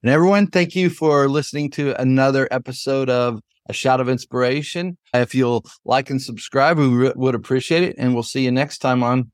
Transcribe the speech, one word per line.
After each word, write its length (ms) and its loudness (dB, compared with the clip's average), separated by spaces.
And 80 2
everyone, 380 4
thank 260 0
you 160 2
for 380 2
listening 440 -4
to 280 -4
another 500 2
episode 580 -4
of 320 0
A 40 -10
Shot 280 2
of 80 0
Inspiration. 880 -4
If 220 0
you'll 300 0
like 260 0
and 100 -2
subscribe, 580 -2
we 100 2
re-, 260 2
would 200 -2
appreciate 480 -2
it. 160 -4
And 160 0
we'll 80 -2
see 220 -4
you 80 0
next 260 -2
time 240 0
on 320 -2